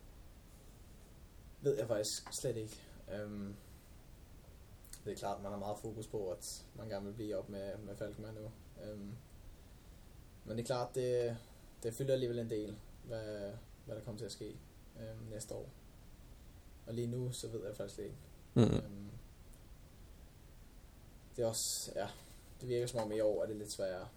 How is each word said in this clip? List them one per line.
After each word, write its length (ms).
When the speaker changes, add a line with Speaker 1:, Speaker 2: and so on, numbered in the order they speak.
Speaker 1:
Ved 180
jeg 100
faktisk 440
slet 240
ikke. 240
Øhm, 400
det 80
er 40
klart, 260
man 100
har 60
meget 200
fokus 280
på, 240
at 340
man 140
gerne 180
vil 80
blive 220
op 120
med, 300
med 180
Falkenberg 380
nu. 160
Øhm, 280
men 120
det 60
er 40
klart, 280
det, 420
det 120
fylder 180
alligevel 260
en 120
del, 260
hvad, 480
hvad 100
der 60
kommer 160
til 60
at 80
ske, 240
øhm, 300
næste 240
år. 140
Og 80
lige 120
nu, 260
så 160
ved 180
jeg 100
faktisk 180
slet 100
ikke. 120
Speaker 2:
Mm. 80
Speaker 1:
Øhm, 480
det 80
er 40
også, 480
ja, 120
det 80
virker 180
som 140
om 120
i 80
år 220
er 40
det 100
lidt 160
sværere, 440